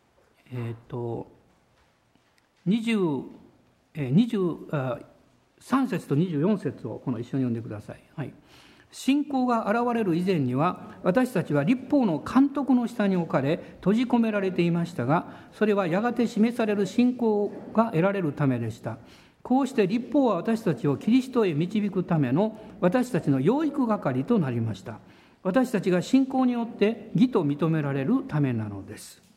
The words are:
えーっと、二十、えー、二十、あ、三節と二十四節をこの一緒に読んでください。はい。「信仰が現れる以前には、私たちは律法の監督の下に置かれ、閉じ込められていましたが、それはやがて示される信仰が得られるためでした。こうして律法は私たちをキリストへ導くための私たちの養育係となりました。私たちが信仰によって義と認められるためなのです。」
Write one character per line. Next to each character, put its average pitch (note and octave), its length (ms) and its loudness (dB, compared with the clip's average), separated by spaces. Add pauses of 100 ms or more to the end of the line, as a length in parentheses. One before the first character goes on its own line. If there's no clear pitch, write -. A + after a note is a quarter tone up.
(520)
え B2 40 -12
ー A#2 180 -6
っ A2+ 40 -12 (100)
と、 A#2+ 420 -8 (1400)
二 G#3+ 160 2
十、 A3+ 160 0 (960)
え C#3+ 140 -6
ー、 - 20 -6
二 G3+ 180 4
十、 A3+ 120 -2 (320)
あ、 C3 280 -2 (600)
三 C4 280 0
節 - 200 -4
と C#3+ 80 0
二 F3+ 140 2
十 C#3+ 120 -2
四 G3 180 2
節 - 280 -6
を A2+ 160 -10
こ C#3 80 -4
の A2 80 -4
一 B2 80 -8
緒 C#3 100 -4
に C3 60 0
読 B2 60 0
ん A#2 40 -2
で A#2 80 -6
く A#2+ 80 -12
だ G#2 100 -10
さ A2 140 -16
い。 - 100 -20 (120)
は D3 100 -8
い。 - 80 -14 (580)
「信 C#4+ 340 0
仰 C4 220 -2
が A3+ 240 0
現 A#3+ 240 0
れ A3+ 80 0
る F3 120 0
以 F3 80 0
前 F#3 160 0
に B2+ 160 0
は、 E3 380 -2 (100)
私 B3 300 2
た E3+ 100 0
ち E3 100 -2
は C#3+ 100 4
律 B3 260 0
法 C#4 160 4
の D#3 180 0
監 C4+ 260 4
督 C#4 260 0
の A#3+ 120 2
下 G#3 200 -2
に F#3+ 80 2
置 E3+ 120 0
か D3 140 0
れ、 D3+ 160 0 (200)
閉 F#3+ 160 2
じ A#3+ 100 2
込 B3 160 2
め A3+ 120 2
ら G#3 80 0
れ F#3+ 120 -2
て F3+ 100 -2
い E3+ 100 4
ま E3+ 140 0
し E3+ 80 -10
た A#2+ 120 -4
が、 D#3 280 0 (200)
そ - 120 0
れ G#3 80 2
は G3 140 0
や F3 140 0
が A#3+ 120 -2
て A#3+ 140 0
示 A#3 280 2
さ A#3 100 0
れ G#3 100 0
る G3+ 100 0
信 B3 300 2
仰 G#3 360 0 (220)
が A3+ 120 4
得 E3 160 0
ら G3 100 4
れ G3+ 100 -2
る D3 120 0
た D3 120 0
め B2+ 140 2
で A2+ 120 -4
し A2+ 100 -14
た。 A2+ 180 -8 (420)
こ B3+ 200 2
う C4+ 60 0
し C4+ 60 -8
て G3+ 140 2
律 A#3 240 -2
法 C#4 160 4
は G#3 80 2
私 A3 260 -2
た E3 140 0
ち - 120 -2
を C#3 80 2
キ C#3 160 0
リ B3+ 100 6
ス B3+ 100 -8
ト A#3 140 2
へ F3 80 0
導 F#3+ 360 0
く F#3 140 -2
た E3+ 140 0
め B2+ 140 2
の G#3 280 0 (200)
私 B3 300 2
た F3 100 0
ち - 100 -2
の C3+ 100 4
養 B3 260 2
育 C#4 220 0
係 D3 380 0
と A#3+ 140 2
な C3+ 120 0
り A#2 100 -2
ま A2 140 -4
し - 80 -18
た。 A2+ 160 -14 (440)
私 B3 280 0
た G3 100 0
ち G3+ 80 0
が F3 120 2
信 C4 240 4
仰 C4 200 0
に B3 80 2
よ A#3 100 -4
っ A3+ 40 -6
て A3+ 480 -2
義 B3 160 4
と G3 120 2
認 D3 260 0
め D#3+ 120 0
ら C#3 120 -2
れ C#3 120 -2
る A#3+ 220 0
た D3+ 120 -2
め C3+ 140 2
な A2 160 -4
の G2 160 -12
で G2+ 120 -16
す。」 - 260 -20 (120)